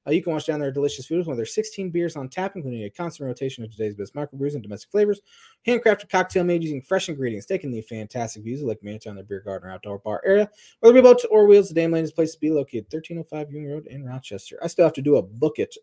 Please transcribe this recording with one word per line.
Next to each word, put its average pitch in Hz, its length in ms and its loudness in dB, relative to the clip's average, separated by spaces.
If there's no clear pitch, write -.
Uh, 143 60 -2
you 175 100 2
can 175 120 -4
wash 151 120 -4
down 151 140 -2
their 139 140 -4
delicious 139 340 -2
food 165 120 -2
with 180 80 -4
one 151 60 -4
of 123 40 -4
their 113 80 -2
sixteen 202 440 -6
beers 170 280 -4
on 131 100 -8
tap, 190 300 -6
including 123 260 -8
a 104 60 -8
constant 170 380 -10
rotation 127 360 -8
of 110 80 -12
today's 107 240 -6
best 101 180 -10
microbrews 143 400 -6
and 139 80 -8
domestic 101 300 -14
flavors. 208 300 0
Handcrafted 226 440 0
cocktail 185 340 0
made 175 180 0
using 151 200 -6
fresh - 260 -2
ingredients, 123 400 -6
taking 180 240 -6
the 113 100 -6
fantastic 110 640 -10
views 123 180 -8
of 147 60 -4
Lake 107 160 -6
Manitou 107 260 -12
and 101 80 -14
their 98 80 -16
beer 101 140 -10
garden 95 300 -10
or - 20 -12
outdoor 101 280 -12
bar 107 260 -6
area. 208 240 2
Whether 240 160 10
it 262 40 10
be 247 60 10
boats 247 240 8
or 214 160 8
wheels, 202 220 8
the 156 60 -4
Damn 165 160 2
Landing 165 120 0
is 156 80 -6
the - 40 -16
place 156 180 0
to - 80 -20
be, 151 100 0
located 127 380 -4
thirteen 160 280 -10
oh 165 60 -10
five 151 280 -10
Union 147 200 -10
Road 147 160 -10
in 139 180 -14
Rochester. 127 560 -12
I 165 60 -6
still 170 180 4
have 156 80 4
to 156 80 -6
do 147 140 4
a 113 80 4
book 117 360 -4
it 98 240 -2